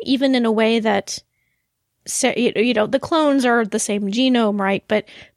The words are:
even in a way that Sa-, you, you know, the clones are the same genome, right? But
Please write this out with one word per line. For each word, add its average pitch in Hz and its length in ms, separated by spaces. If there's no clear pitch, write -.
even 262 320
in 240 100
a 226 80
way 226 260
that 208 420
Sa-, - 300
you, 233 180
you 233 200
know, 214 120
the 254 120
clones 285 460
are 233 200
the - 140
same 202 320
genome, 233 480
right? 196 280
But 214 180